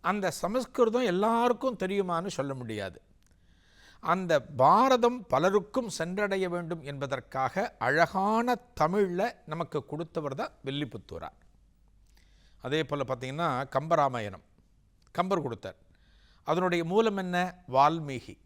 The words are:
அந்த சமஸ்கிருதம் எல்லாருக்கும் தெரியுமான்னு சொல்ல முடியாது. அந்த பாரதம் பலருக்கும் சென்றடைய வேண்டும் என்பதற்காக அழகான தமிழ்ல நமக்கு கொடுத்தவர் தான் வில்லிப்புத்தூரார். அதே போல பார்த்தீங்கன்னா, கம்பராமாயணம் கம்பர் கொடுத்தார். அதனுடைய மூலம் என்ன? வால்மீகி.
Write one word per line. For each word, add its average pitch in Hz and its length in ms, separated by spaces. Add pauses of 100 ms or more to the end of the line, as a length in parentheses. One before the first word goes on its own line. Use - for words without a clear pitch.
அந்த 190 300
சமஸ்கிருதம் 233 680
எல்லாருக்கும் 233 760
தெரியுமான்னு 185 500
சொல்ல 143 260
முடியாது. 110 480 (960)
அந்த 170 420
பாரதம் 233 880
பலருக்கும் 190 640
சென்றடைய 190 600
வேண்டும் 170 320
என்பதற்காக 135 960
அழகான 196 800 (200)
தமிழ்ல 190 560 (100)
நமக்கு 156 400
கொடுத்தவர் 151 500
தான் 233 160 (140)
வில்லிப்புத்தூரார். 117 720 (1200)
அதே 147 220
போல 143 200
பார்த்தீங்கன்னா, 131 640
கம்பராமாயணம் 135 760 (680)
கம்பர் 185 300
கொடுத்தார். 117 340 (680)
அதனுடைய 175 400
மூலம் 202 340
என்ன? 180 500
வால்மீகி. 139 800